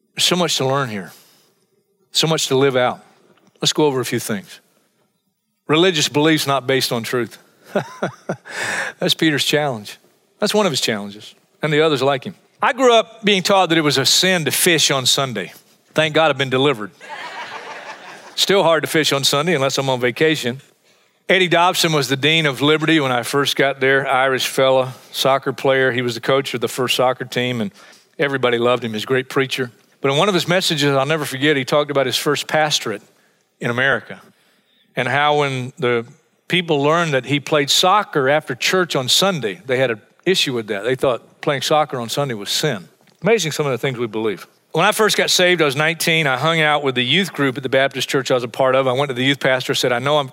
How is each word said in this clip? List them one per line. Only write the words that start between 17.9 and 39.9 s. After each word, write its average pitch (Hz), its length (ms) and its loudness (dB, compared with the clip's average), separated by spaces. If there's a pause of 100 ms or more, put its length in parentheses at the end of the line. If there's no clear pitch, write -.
Still 190 300 2
hard 160 180 2
to 135 60 -4
fish 151 240 0
on 139 100 -2
Sunday 151 320 0
unless 135 240 -2
I'm 135 100 -2
on 127 120 0
vacation. 131 640 0 (640)
Eddie 185 180 2
Dobson 170 460 2
was 139 160 0
the 135 80 -2
dean 156 280 2
of 131 160 -2
Liberty 156 380 2
when 135 140 0
I 120 100 0
first 139 320 0
got 135 240 0
there, 135 260 2
Irish 131 440 0
fella, 131 460 2 (180)
soccer 135 400 0
player. 131 400 2
He 127 100 -2
was 120 140 -4
the 110 40 -12
coach 135 340 0
of 120 60 -6
the 113 80 -2
first - 280 -2
soccer 127 280 0
team, 123 360 -4
and 101 100 -4 (480)
everybody 131 400 0
loved 120 240 2
him. 113 120 -6
He's 104 100 -6
a - 20 -10
great 131 220 -2
preacher. 131 420 -4 (300)
But 139 100 0
in 143 80 0
one 190 100 2
of 202 60 2
his 151 140 -2
messages, 156 480 0
I'll 135 100 2
never 160 180 -2
forget, 139 320 0
he 131 80 -2
talked 147 280 0
about 139 140 2
his 117 100 -2
first - 320 -2
pastorate 147 540 -2 (580)
in 123 100 -4
America 120 500 -2 (760)
and 127 100 -2
how 147 320 2
when 131 400 -2
the 120 260 0 (440)
people 165 340 0
learned 156 320 2
that 127 120 0
he 143 120 0
played 143 320 0
soccer 180 580 2
after 143 280 0
church 180 400 -2
on 127 120 -2
Sunday, 120 580 0
they 127 120 0
had 131 140 0